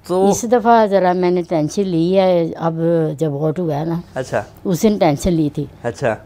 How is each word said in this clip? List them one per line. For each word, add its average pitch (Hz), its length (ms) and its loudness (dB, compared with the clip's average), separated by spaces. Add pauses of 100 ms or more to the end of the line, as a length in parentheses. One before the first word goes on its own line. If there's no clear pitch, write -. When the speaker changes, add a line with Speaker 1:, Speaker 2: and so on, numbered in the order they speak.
Speaker 1:
तो 185 220 2
Speaker 2:
इस 196 140 -2
दफ़ा 226 420 4
ज़रा 185 280 2
मैंने 180 280 0
टेंशन 165 400 -2
ली 175 300 0
है, 180 400 2
अब 165 260 -4 (420)
जब 156 120 -2
आउट 151 260 -2
हुआ 160 180 -2
है 156 120 -4
ना, 170 140 -4 (140)
Speaker 1:
अच्छा। 131 300 -4 (200)
Speaker 2:
उस 180 160 -2
दिन 214 160 2
टेंशन 165 320 0
ली 160 200 0
थी। 143 180 -6 (160)
Speaker 1:
अच्छा। 117 420 -2